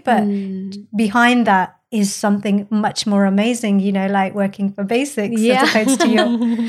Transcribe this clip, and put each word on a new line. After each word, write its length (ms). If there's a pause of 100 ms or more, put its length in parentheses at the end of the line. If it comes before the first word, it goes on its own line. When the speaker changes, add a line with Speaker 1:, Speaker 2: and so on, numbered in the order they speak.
Speaker 1:
but 200
Speaker 2:
Mm. 720
Speaker 1:
behind 520
that 300 (140)
is 240
something 560
much 340
more 200
amazing, 560
you 100
know, 160
like 260
working 400
for 120
Basics 560
Speaker 2:
Yeah. 220
Speaker 1:
as 80
opposed 320
to 60
your 200 (400)